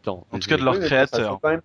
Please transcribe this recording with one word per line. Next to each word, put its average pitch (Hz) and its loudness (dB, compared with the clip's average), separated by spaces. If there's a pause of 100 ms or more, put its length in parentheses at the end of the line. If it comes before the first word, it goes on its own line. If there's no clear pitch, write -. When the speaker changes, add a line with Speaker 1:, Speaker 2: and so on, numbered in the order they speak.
Speaker 1:
temps. 92 -8
Speaker 2:
En - -8
tout 92 -8
cas, 156 2
de 131 0
Speaker 1:
Désolé. - -2
Speaker 2:
leur 131 4
Speaker 3:
Oui, 196 0
mais 165 0
ça, - -
ça 139 4
Speaker 2:
créateur. 110 -2
Speaker 3:
sent 98 -10
quand 156 0
même 165 0